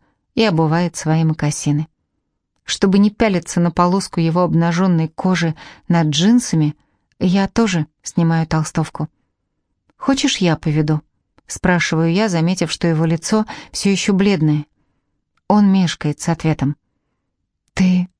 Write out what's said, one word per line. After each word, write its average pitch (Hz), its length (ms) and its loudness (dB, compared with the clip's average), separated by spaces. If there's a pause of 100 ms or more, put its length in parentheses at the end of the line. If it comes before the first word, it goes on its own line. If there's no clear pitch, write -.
(340)
и 220 80 2
обувает 165 540 0
свои 160 280 0
мокасины. 147 640 -2 (760)
Чтобы 196 340 0
не 208 120 4
пялиться 190 500 -2
на 170 100 2
полоску 175 500 -2
его 165 200 0
обнажённой 170 680 0
кожи 175 460 -2 (340)
над 170 180 2
джинсами, 160 680 2 (440)
я 190 300 0
тоже 185 380 -2 (160)
снимаю 165 440 0
толстовку. 160 600 -4 (920)
"Хочешь, 269 400 -2
я 165 180 2
поведу?" 156 460 0 (440)
спрашиваю 165 640 0
я, 214 160 0
заметив, 170 420 -2
что - 180 -2
его 160 160 0
лицо 165 420 0 (260)
всё - 180 -2
ещё 196 220 0
бледное. 160 540 2 (800)
Он 208 220 4
мешкает 175 500 0
с - 80 -6
ответом. 156 480 -2 (960)
"Ты 185 340 2 (120)